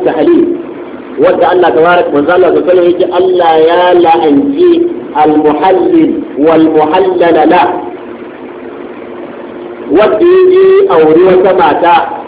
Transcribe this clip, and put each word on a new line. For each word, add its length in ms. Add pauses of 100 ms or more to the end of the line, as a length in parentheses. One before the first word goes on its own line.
tahlil, 440 (680)
wadda 340
Allah 240
tabaraka, 400
manzo 220
Allah 180
sallallahu 80
alaihi 60
wasallam 220
yake, 220
Allah 500
ya 240 (100)
la'anci 800 (420)
al-muhallil 1000 (220)
wal 320
muhallala 800
la, 180 (2250)
wadda 400
ya 180
je 220 (200)
auri 360
wata 300
mata 440 (320)